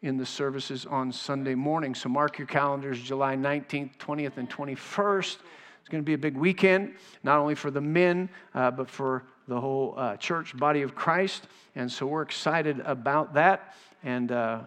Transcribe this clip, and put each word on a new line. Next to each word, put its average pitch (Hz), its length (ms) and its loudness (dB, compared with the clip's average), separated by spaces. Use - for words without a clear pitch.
in 135 160 -2
the 131 80 -2
services 139 640 -6
on 131 260 -2
Sunday 135 420 -2
morning. 143 400 0
So - 140 -6
mark 143 300 2
your 143 80 -8
calendars, 139 560 0
July 135 320 0
nineteenth, 143 640 -2
twentieth, 147 400 -6
and 123 100 -6
twenty-first. 185 920 -2
It's - 100 -18
gonna 160 120 -2
be 151 120 2
a 143 40 0
big 139 180 -2
weekend, 185 580 4
not 143 160 6
only 147 160 2
for 147 160 -4
the 139 100 -2
men, 175 480 4
uh, 127 160 4
but 127 200 -6
for 131 340 -2
the 123 100 -2
whole, 135 380 -2
uh, 120 220 -2
church, 160 380 -4
body 147 260 2
of 139 120 -4
Christ. 185 540 0
And 123 160 -4
so 135 160 -4
we're 156 160 -2
excited 151 580 0
about 143 540 0
that. 170 400 4
And, 123 260 -2
uh, 113 360 0